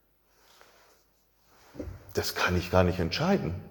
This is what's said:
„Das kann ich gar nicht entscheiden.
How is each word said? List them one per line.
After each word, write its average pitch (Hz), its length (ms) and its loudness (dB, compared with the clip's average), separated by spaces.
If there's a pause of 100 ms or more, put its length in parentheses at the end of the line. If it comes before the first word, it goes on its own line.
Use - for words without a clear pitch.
(2250)
„Das - 200 -2
kann 90 220 2
ich - 160 -2
gar 92 100 8
nicht 87 160 2
entscheiden. 131 560 0 (160)